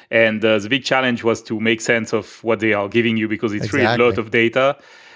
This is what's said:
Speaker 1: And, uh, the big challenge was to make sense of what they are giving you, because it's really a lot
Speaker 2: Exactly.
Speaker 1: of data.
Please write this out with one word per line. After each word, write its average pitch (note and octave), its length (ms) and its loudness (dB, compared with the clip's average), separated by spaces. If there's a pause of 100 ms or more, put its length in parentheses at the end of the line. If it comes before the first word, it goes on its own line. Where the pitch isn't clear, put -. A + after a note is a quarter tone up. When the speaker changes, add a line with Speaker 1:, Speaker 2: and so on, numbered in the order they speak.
(100)
Speaker 1:
And, A2+ 340 2
uh, A2 140 4
the G#2 100 -6
big C3+ 160 -2
challenge B2+ 400 0
was A2+ 200 0
to A2 160 -6
make A2+ 200 0
sense A2+ 320 -2
of - 320 -6
what A2+ 160 0
they A2 140 2
are G2+ 140 -2
giving A2+ 280 0
you, G#2+ 120 -2
because G#2+ 260 -4
it's G#2 180 -4
really C3 140 0
a A#2 100 2
lot A#2+ 140 4
Speaker 2:
Exactly. G#2 120 -2
Speaker 1:
of A2 80 -8
data. A#2+ 460 2 (400)